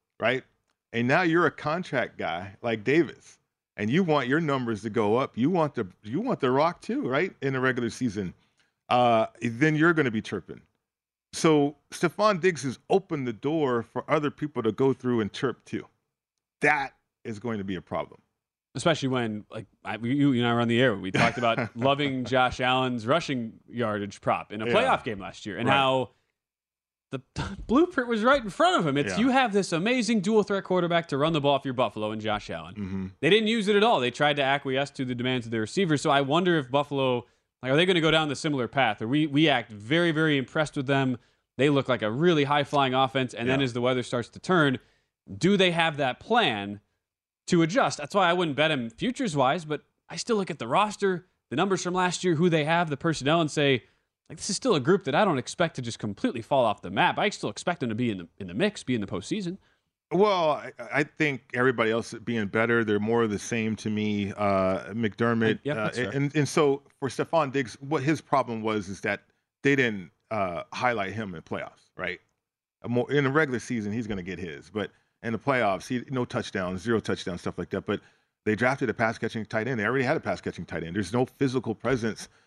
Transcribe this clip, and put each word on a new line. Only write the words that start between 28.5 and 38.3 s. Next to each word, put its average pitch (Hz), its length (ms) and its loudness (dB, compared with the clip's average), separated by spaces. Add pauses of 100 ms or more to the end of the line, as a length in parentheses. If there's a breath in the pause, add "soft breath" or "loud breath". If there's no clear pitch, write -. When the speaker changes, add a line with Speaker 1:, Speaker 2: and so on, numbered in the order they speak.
Speaker 2:
of 175 60 2
him. 139 100 2
It's, 143 180 0
Speaker 1:
Yeah. 127 40 0
Speaker 2:
you 240 120 4
have 247 220 2
this 196 200 0
amazing 220 480 2
dual 208 220 4
threat 190 220 -4
quarterback 170 440 0
to 139 100 -2
run 160 160 2
the 151 60 0
ball 143 160 4
if 131 100 -6
you're 131 80 -4
Buffalo 107 380 -2
and 110 100 -6
Josh 107 260 -4
Allen. 82 260 -10
Speaker 1:
Mm-hmm. 95 320 -6 (140)
Speaker 2:
They 135 80 2
didn't 214 200 4
use 220 200 0
it 214 80 4
at 202 60 4
all. 214 180 4
They 123 100 0
tried 147 260 0
to 143 60 0
acquiesce 139 500 0
to 135 120 -6
the 127 100 -4
demands 123 320 -2
of 113 60 -8
their 113 100 -2
receivers. 156 380 0
So 165 100 0
I 139 120 6
wonder 170 360 2
if 127 120 -4
Buffalo, 135 560 0 (360)
like, 127 100 -2
are 139 40 4
they 175 100 4
gonna 180 160 2
go 160 80 4
down 156 180 2
the 131 80 -4